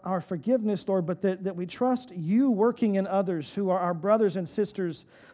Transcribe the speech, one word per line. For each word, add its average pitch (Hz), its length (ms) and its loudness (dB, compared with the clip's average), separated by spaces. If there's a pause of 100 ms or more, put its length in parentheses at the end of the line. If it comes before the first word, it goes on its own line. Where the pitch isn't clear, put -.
our 180 180 -2
forgiveness, 208 640 -2
Lord, 190 180 0
but 175 180 -4
that, 190 200 0
that 185 120 -4
we 175 100 -6
trust 254 460 -2
you 208 380 2
working 220 460 2
in 190 100 0
others 185 460 -2
who 202 180 -2
are 185 100 2
our 175 140 0
brothers 196 440 2
and 180 100 -4
sisters 190 580 -4 (280)